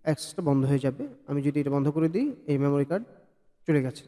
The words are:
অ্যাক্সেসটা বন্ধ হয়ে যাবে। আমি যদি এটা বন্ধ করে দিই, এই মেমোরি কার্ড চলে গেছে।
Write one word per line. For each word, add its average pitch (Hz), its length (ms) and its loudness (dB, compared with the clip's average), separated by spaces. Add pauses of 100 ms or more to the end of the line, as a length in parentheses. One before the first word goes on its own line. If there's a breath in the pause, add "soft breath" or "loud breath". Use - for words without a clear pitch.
অ্যাক্সেসটা - 400 -4
বন্ধ 135 220 4
হয়ে 139 140 2
যাবে। 139 300 -4 (180)
আমি 143 160 -2
যদি 147 180 0
এটা 139 100 -2
বন্ধ 139 200 2
করে 160 180 0
দিই, 247 240 0 (140)
এই 143 120 2
মেমোরি 143 260 2
কার্ড 190 200 -4 (640)
চলে 147 160 4
গেছে। 127 260 -6